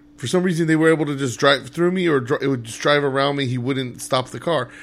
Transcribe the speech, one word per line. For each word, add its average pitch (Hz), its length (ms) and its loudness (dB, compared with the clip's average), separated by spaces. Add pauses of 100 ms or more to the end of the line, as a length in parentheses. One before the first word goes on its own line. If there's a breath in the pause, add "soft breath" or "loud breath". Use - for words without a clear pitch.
(180)
For 127 100 -10
some 175 160 2
reason, 170 240 0
they 160 80 4
were 160 140 4
able 156 180 4
to 143 80 -4
just 135 240 -4
drive 135 300 2
through 175 220 0
me, 185 160 0
or 147 120 2
dri-, 127 220 -2
it 143 60 0
would 131 160 -2
just 113 160 -14
drive 147 240 2
around 139 320 0
me. 139 120 -2
He 127 100 -2
wouldn't 123 440 -4
stop 127 280 -2
the 123 100 -12
car. 143 300 -2 (140)